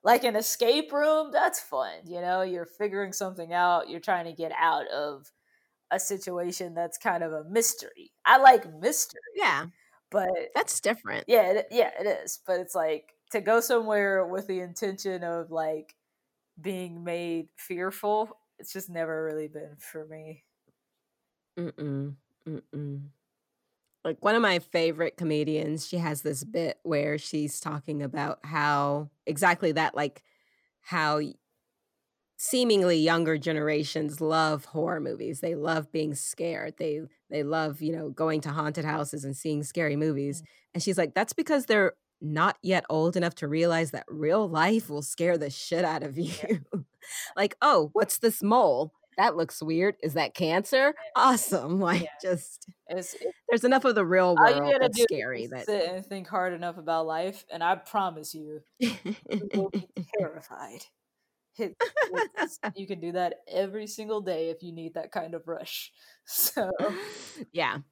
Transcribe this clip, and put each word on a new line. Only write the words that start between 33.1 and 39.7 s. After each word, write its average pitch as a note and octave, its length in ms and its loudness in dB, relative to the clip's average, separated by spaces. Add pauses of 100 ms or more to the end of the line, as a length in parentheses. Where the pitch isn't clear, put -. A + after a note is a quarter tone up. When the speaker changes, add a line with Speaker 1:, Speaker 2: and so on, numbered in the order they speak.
Speaker 2:
generations D3+ 840 -2
love D#3 460 2
horror E3 340 -2
movies. A#2+ 420 -6
They E3 120 -2
love D#3 380 -2
being D3+ 240 -2
scared. - 600 -6
They, D#3 240 -4 (280)
they D3+ 140 -2
love, D#3 400 -2
you D#3 120 0
know, D#3 140 -6
going D#3 320 0
to D#3 80 -6
haunted D3+ 360 -2
houses D3 380 -4
and C#3 140 -6
seeing D3+ 260 -2
scary D3+ 320 -2